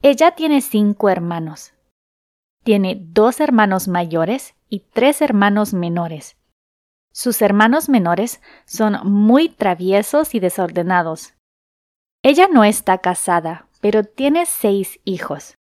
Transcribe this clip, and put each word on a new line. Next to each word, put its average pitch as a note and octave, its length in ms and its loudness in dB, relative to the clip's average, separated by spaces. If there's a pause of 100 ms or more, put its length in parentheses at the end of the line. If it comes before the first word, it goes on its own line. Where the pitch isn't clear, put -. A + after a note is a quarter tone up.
Ella D4+ 320 4
tiene D4+ 260 0
cinco G#3 480 0
hermanos. E3+ 640 -6 (880)
Tiene G3 380 0
dos G#3+ 380 0
hermanos G#3+ 480 0
mayores F3 680 -4 (160)
y G3+ 120 -8
tres C#4 420 0
hermanos G#3 500 2
menores. E3+ 640 -6 (760)
Sus - 300 -4
hermanos A3 480 2
menores G3 520 0 (260)
son G#3+ 320 -2 (120)
muy A#3 380 4
traviesos G3+ 840 -2
y A3+ 40 0
desordenados. F3 920 -4 (880)
Ella D4 260 4
no C#4 160 4
está G#3 360 0
casada, E3+ 680 -4 (140)
pero G#3 220 0
tiene C#4+ 420 -2
seis G3 580 -4
hijos. - 600 -10